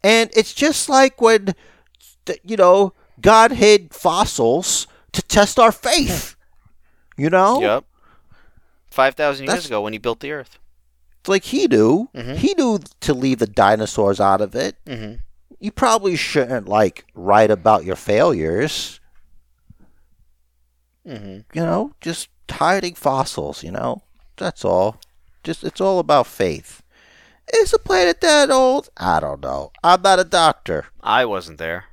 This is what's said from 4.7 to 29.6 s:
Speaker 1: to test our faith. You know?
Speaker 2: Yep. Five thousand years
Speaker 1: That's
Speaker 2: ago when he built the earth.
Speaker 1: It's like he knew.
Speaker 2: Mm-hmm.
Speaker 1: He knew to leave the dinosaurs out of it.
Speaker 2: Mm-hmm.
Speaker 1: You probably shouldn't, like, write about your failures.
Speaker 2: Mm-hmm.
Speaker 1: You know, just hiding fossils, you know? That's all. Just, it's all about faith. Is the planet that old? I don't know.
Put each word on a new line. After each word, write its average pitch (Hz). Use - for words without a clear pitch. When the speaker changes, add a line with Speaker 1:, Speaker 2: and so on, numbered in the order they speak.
Speaker 1:
to -
test -
our 226
faith. -
You 143
know? 190
Speaker 2:
Yep. 113
Five 135
thousand 139
years 175
Speaker 1:
That's 180
Speaker 2:
ago 110
when 107
he 110
built 117
the 139
earth. 143
Speaker 1:
It's -
like 196
he 330
knew. 139
Speaker 2:
Mm-hmm. 123
Speaker 1:
He 359
knew 233
to 151
leave 127
the 117
dinosaurs 104
out 98
of 104
it. 156
Speaker 2:
Mm-hmm. 139
Speaker 1:
You 208
probably 220
shouldn't, 123
like, 104
write 104
about 98
your 92
failures. 107
Speaker 2:
Mm-hmm. 101
Speaker 1:
You 160
know, 180
just -
hiding 180
fossils, -
you 82
know? 120
That's -
all. 95
Just, -
it's -
all 190
about 147
faith. -
Is 440
the 453
planet 359
that 302
old? 262
I 82
don't 71
know. 69